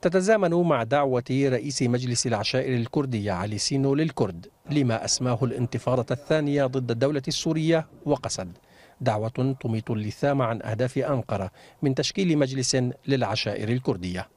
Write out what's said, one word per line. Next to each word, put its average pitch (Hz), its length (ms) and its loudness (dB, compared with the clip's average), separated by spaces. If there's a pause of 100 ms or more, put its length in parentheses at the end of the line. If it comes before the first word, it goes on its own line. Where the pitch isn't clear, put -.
تتزامن 185 520 4
مع 165 300 4
دعوة 127 480 2
رئيس 131 500 0
مجلس 123 460 0
العشائر 127 480 0
الكردية 117 560 -2
علي 98 260 -4
سينو 135 380 2
للكرد 127 520 -2 (220)
لما 131 360 2
أسماه 123 380 0
الانتفاضة 123 680 0
الثانية 143 540 0
ضد 127 260 -2
الدولة 135 360 0
السورية 160 600 0 (180)
وقسد، 131 520 -2 (440)
دعوة 120 600 0
تميط 113 300 -2
اللثام 120 500 0
عن 113 200 -2
أهداف 113 360 -2
أنقرة 113 540 -2 (300)
من 135 140 2
تشكيل 165 420 0
مجلس 135 400 0 (300)
للعشائر 110 600 -2
الكردية. 95 680 -2